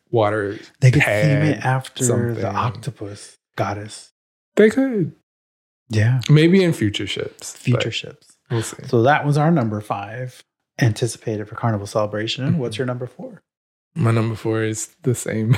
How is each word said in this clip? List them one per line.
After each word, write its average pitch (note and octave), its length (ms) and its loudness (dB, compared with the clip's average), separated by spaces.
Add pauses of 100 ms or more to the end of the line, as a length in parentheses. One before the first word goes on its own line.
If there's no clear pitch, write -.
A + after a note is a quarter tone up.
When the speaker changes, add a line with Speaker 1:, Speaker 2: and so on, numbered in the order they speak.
(120)
Speaker 1:
water G#2+ 440 0 (240)
Speaker 2:
They C3 120 8
could C#3+ 100 2
Speaker 1:
pad, G#2+ 220 2 (180)
Speaker 2:
theme D3+ 100 2
it G#2+ 120 -6
after C3 400 -2
Speaker 1:
something. A#2+ 320 0
Speaker 2:
the G2+ 120 -4
octopus G2+ 880 -8 (200)
goddess. G#2 560 -8 (420)
Speaker 1:
They G#3+ 160 6
could. A#3+ 420 -2 (760)
Speaker 2:
Yeah. A2+ 320 2 (100)
Speaker 1:
Maybe E3 320 8
in E3+ 100 2
future G#2 360 -2
ships, - 480 -10
Speaker 2:
Future - 320 0
Speaker 1:
but A2 60 -6
Speaker 2:
ships. - 420 -14 (140)
Speaker 1:
we'll A#2 120 -2
see. - 240 -12
Speaker 2:
So A#2+ 160 4
that C#3+ 240 2
was D3 100 2
our D3+ 140 4
number A2 300 0
five A2 600 -10 (380)
anticipated A2 680 -2
for A#2 80 -14
Carnival G#2+ 320 -2
Celebration. G#2+ 600 -4
Speaker 1:
Mm-hmm. E3+ 100 0
Speaker 2:
What's A#2 200 -4
your C3 80 -4
number B2 220 -6
four? A#3 340 -18 (520)
Speaker 1:
My A2+ 160 2
number A2+ 260 0
four A2 260 -2
is A2 400 -6
the B2 120 0
same A2 440 0